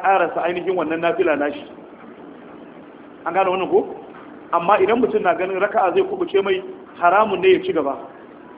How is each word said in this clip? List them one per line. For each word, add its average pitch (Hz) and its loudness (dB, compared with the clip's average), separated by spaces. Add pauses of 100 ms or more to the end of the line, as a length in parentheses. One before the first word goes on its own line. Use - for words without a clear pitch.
karasa 170 2
ainihin 180 -2
wannan 165 -2
nafila 170 2
nashi. 143 -4 (1600)
An 165 -4
gane 185 2
wannan 180 -2
ko? 196 4 (680)
Amma 180 2
idan 214 2
mutum 214 2
na 175 2
ganin 185 -2
raka'a 202 2
zai 190 4
kubuce 190 0
mai, 190 0 (400)
haramun 185 4
ne 185 6
ya 156 2
ci - -2
gaba. 139 -2 (600)